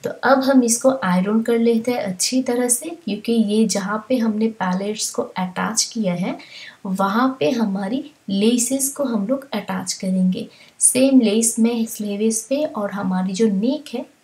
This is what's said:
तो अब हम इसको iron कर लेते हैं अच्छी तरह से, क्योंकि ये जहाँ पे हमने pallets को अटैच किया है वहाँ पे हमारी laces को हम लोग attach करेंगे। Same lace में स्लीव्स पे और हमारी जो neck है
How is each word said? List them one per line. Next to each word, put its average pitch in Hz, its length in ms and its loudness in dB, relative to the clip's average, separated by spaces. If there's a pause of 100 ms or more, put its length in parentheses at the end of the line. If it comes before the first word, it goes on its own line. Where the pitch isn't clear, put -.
तो - 60 -4 (140)
अब 262 180 4
हम 262 220 6
इसको 233 260 2 (140)
iron 190 380 2
कर 233 160 2
लेते 233 340 2
हैं - 100 -2
अच्छी 202 400 -2
तरह 247 260 0
से, 311 220 -2 (140)
क्योंकि 202 280 -4
ये 220 340 2
जहाँ 202 420 -4
पे 254 80 2
हमने 220 380 0
pallets 196 560 -4
को - 120 -4
अटैच 185 640 -4
किया 196 300 -2
है 214 240 -4 (480)
वहाँ 202 540 0
पे 294 100 2
हमारी 214 540 -2 (260)
laces 240 600 0
को 285 120 -4
हम 220 220 -2
लोग 269 260 -4
attach 190 400 -6
करेंगे। 185 560 0 (320)
Same 262 400 6
lace 220 380 2
में 226 280 2
स्लीव्स 214 560 -2
पे 294 240 -2
और 208 260 -6
हमारी 190 400 -2
जो 220 180 2
neck 233 440 -2
है 254 120 -8 (180)